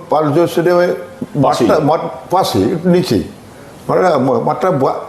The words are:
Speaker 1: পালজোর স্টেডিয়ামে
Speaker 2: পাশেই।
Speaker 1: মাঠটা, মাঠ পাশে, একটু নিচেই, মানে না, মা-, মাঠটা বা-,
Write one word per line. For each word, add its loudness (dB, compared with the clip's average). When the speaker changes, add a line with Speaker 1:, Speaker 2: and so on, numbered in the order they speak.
Speaker 1:
পালজোর 2
স্টেডিয়ামে 2
Speaker 2:
পাশেই। 2
Speaker 1:
মাঠটা, 2
মাঠ 2
পাশে, 0
একটু 0
নিচেই, 2
মানে 2
না, 2
মা-, 2
মাঠটা 0
বা-, 0